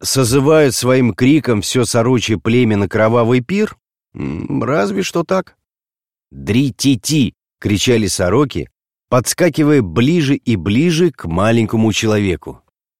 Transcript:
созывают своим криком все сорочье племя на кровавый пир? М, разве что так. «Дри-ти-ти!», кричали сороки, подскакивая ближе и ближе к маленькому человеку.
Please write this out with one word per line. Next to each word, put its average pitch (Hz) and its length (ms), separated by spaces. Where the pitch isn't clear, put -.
созывают 135 720
своим 127 380
криком 123 480
все 123 240
сорочье 113 540
племя 113 400
на 101 100
кровавый 117 540
пир? 202 340
М, 127 500
разве 190 380
что 170 220
так. - 340
«Дри-ти-ти!», 123 1040
кричали 107 460
сороки, 92 640
подскакивая 147 720
ближе 131 540
и 113 200
ближе 151 540
к - 160
маленькому 110 680
человеку. 104 720